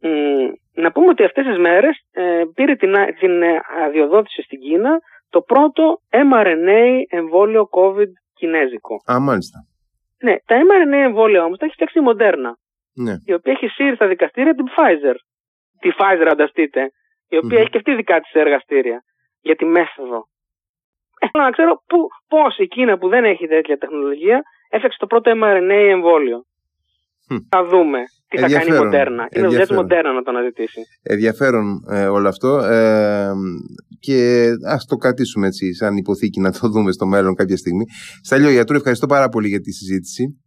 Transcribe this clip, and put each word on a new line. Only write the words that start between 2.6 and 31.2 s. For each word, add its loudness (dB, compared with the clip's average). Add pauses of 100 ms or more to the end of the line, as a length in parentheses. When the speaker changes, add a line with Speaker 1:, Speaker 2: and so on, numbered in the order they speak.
Speaker 1:
την, 2 (280)
την, 2
ε, 2 (340)
αδειοδότηση 0
στην -16
Κίνα 0 (420)
το 6
πρώτο 2 (280)
M 4 (140)
R 2 (120)
N 0 (140)
A - (380)
εμβόλιο 2 (160)
covid 2 (280)
κινέζικο. -4 (180)
Speaker 2:
Α, 0
μάλιστα. -4 (680)
Speaker 1:
Ναι, 2 (140)
τα 2 (120)
M 6 (100)
R 4
N 0
A 2 (100)
εμβόλια 2
όμως -6
τα -6
έχει -6
φτιάξει -2
η 2
Moderna, 0 (540)
Speaker 2:
Ναι. -4 (160)
Speaker 1:
η 0
οποία -2
έχει -4 (100)
σύρει 0
στα 0
δικαστήρια 0
την -6
Pfizer, 2 (680)
τη -2 (100)
Pfizer, 2
φανταστείτε, 0 (540)
η 2
οποία 0
Speaker 2:
Μμμ. 4
Speaker 1:
έχει -2
και -2
αυτή -2
δικά 0
της -20
εργαστήρια 0 (420)
για -2
τη -4
μέθοδο. -2 (1000)
Ε, -2
θέλω 0
να 2
ξέρω 2 (180)
πού, 2 (340)
πώς 4
η 0
Κίνα 0
που -2
δεν 2
έχει 0
τέτοια 0
τεχνολογία -2 (360)
έφτιαξε -2
το -6
πρώτο 0 (140)
M 0 (120)
R 2 (100)
N 0
A 4 (160)
εμβόλιο. 2 (920)
Speaker 2:
Μμ. -4 (120)
Speaker 1:
Θα 2
δούμε 2 (300)
τι -10
θα 2
κάνει 2
η 2
Speaker 2:
Ενδιαφέρον. 2
Speaker 1:
Moderna. 0 (120)
Είναι 0
δουλειά 2
της -6
Speaker 2:
Ενδιαφέρον. 0
Speaker 1:
Moderna 0
να -4
το -8
αναζητήσει. -6 (220)
Speaker 2:
Ενδιαφέρον, -2 (240)